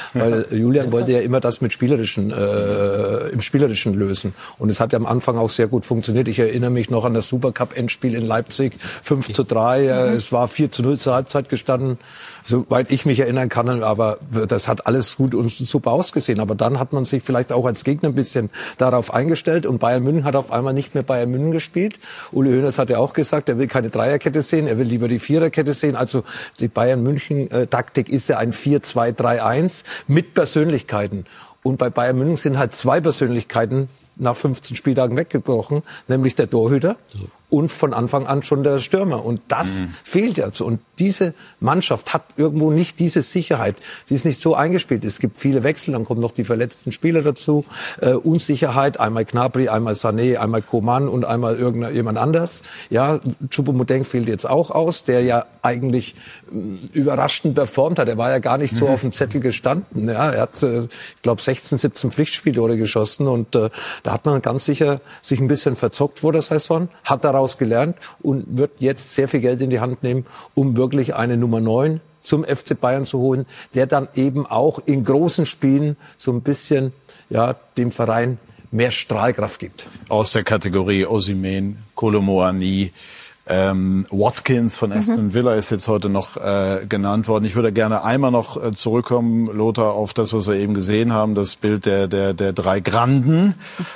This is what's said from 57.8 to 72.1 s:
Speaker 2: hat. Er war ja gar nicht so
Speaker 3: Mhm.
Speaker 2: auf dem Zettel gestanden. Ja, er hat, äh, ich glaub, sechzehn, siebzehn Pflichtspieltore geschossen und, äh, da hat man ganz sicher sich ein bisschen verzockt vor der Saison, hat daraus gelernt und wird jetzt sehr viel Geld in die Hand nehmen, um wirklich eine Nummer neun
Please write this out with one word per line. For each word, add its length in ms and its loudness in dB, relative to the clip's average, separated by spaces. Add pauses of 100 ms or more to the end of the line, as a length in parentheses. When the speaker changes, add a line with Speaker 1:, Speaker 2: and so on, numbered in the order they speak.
Speaker 2:
hat. 100 2
Er 80 -2
war 140 0
ja 80 2
gar 180 2
nicht 180 -2
so 120 2
Speaker 3:
Mhm. 40 4
Speaker 2:
auf 100 2
dem 100 -2
Zettel 280 -2
gestanden. 720 -2
Ja, 220 0
er 100 0
hat, 220 -2
äh, 160 2
ich 80 -4 (340)
glaub, 200 0
sechzehn, 360 -2
siebzehn 340 -2
Pflichtspieltore 640 2
geschossen 520 0
und, 280 0
äh, 140 2 (340)
da 100 -2
hat 120 -4
man 160 2
ganz 240 -2
sicher 340 2 (220)
sich 180 0
ein 80 2
bisschen 280 0
verzockt 440 -2
vor 140 2
der 80 2
Saison, 480 0 (140)
hat 200 0
daraus 340 2
gelernt 400 0 (240)
und 360 -2
wird 220 2
jetzt 340 -2
sehr 140 2
viel 140 0
Geld 200 0
in 80 0
die 100 0
Hand 240 -4
nehmen, 220 -2 (300)
um 220 2
wirklich 380 0
eine 220 0
Nummer 220 2
neun 420 2 (200)